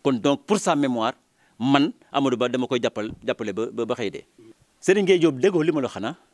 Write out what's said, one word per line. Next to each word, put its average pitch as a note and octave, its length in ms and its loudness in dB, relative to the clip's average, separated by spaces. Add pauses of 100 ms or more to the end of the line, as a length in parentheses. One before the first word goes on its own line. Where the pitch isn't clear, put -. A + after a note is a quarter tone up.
Kon C#3 120 2
donc C3+ 320 0
pour G#3+ 120 0
sa F3 180 0
mémoire, B2+ 380 -2 (460)
man C#3 320 2 (200)
Amadou C3+ 260 0
Ba B2 120 0
dama B2+ 180 -2
koy B2 140 -2
jàppal, A2 300 -4 (120)
jàppale A2 300 -6
ba, A2 180 -4
ba, A#2 140 -4
ba A#2 100 -4
xëy A2+ 160 -6
dee. - 140 -16 (540)
Serigne G3+ 260 2
Gueye F3+ 140 4
Diop, D#3 180 4
déggoo F3 240 2
li D#3+ 100 2
ma D3+ 100 -2
la B2 80 -2
xanaa G#2+ 260 -8 (180)